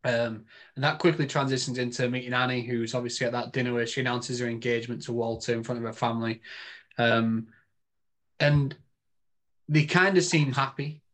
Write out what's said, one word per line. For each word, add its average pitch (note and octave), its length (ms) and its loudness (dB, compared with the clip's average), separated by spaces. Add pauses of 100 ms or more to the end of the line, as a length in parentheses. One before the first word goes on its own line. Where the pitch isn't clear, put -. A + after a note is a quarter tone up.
Um, A#2 420 -2 (300)
and C3 80 -4
that D3+ 160 0
quickly D#3+ 280 2
transitions C3 520 -2
into B2 280 -2
meeting B2 260 -4
Annie, B2 320 0
who's A#2 280 -2
obviously B2 320 -2
at A#2+ 80 0
that A#2+ 180 -4
dinner B2 220 -2
where A#2 140 0
she - 140 -4
announces B2 380 -4
her B2 80 -2
engagement A#2 560 -4
to - 100 -8
Walter A#2 400 -2
in A#2 100 -2
front A#2+ 160 -6
of A#2 60 -6
her A2 60 -6
family. A2+ 500 -2 (580)
Um, A2+ 480 2 (920)
and D3 380 4 (920)
they D3+ 180 4
kinda F#3 360 6
seem D3+ 300 2
happy. C#3 500 -2 (120)